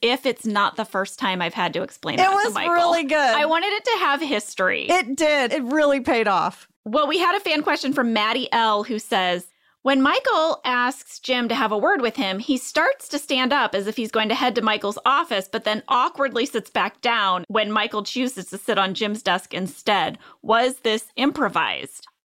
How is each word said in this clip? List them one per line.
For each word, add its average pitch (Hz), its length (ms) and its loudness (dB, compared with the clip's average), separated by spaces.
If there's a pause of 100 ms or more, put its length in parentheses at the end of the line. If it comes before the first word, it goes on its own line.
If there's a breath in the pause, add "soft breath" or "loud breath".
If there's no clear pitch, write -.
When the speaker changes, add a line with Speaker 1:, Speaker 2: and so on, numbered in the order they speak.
Speaker 1:
if 254 240 0
it's 240 200 -2
not 208 300 2
the 220 80 -4
first 196 340 -4
time 185 240 -2
I've 170 120 -2
had 175 200 0
to 175 80 -2
explain - 320 -8
Speaker 2:
It - 40 0
Speaker 1:
that 370 100 4
to 381 60 2 (100)
Speaker 2:
was 427 100 -2
Speaker 1:
Michael. 339 200 0
Speaker 2:
really 339 300 2
good. 285 120 0
Speaker 1:
I 285 300 2
wanted 339 260 0
it 415 120 -4
to 466 160 0
have 285 200 0
history. 208 680 -2
Speaker 2:
It 247 280 0
did. 285 360 2
It 294 120 -2
really 285 360 2
paid 233 280 2
off. 180 400 0 (160)
Speaker 1:
Well, 277 240 2
we 320 100 0
had 349 160 2
a 392 60 -2
fan 311 220 -2
question 285 300 0
from 240 200 0
Maddie 226 400 0
L 214 320 2
who 220 160 -4
says, 180 460 0 (360)
"When 269 200 4
Michael 339 640 2
asks 247 540 -2
Jim 247 300 -2
to 226 60 -2
have 214 180 0
a 214 60 0
word 320 220 2
with 233 160 -2
him, 196 220 -2
he 262 200 0
starts - 500 -2
to 285 100 -6
stand 254 340 0
up 254 220 0
as 196 140 -2
if 214 80 -6
he's 226 160 -4
going 220 160 0
to 226 80 0
head 247 180 0
to 240 80 0
Michael's 214 420 -2
office, 285 460 0
but 233 140 -4
then 214 240 -2
awkwardly 254 580 0
sits - 240 -6
back 202 300 -2
down 196 480 0
when 208 240 0
Michael 220 320 0
chooses 247 460 -4
to 196 80 -10
sit 214 200 0
on 190 160 0
Jim's 214 280 -4
desk 185 300 -2
instead. 185 640 -2 (240 loud breath)
Was 240 380 2
this 220 260 -2 (100)
improvised?" 180 920 -2 (220)